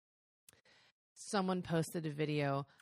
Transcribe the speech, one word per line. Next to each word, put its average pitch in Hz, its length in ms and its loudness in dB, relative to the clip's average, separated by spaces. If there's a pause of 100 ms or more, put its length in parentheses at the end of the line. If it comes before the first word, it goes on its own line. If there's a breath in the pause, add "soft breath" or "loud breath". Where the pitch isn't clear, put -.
(1120 soft breath)
someone 185 480 0
posted 165 440 0
a 156 60 0
video 143 540 0 (160 soft breath)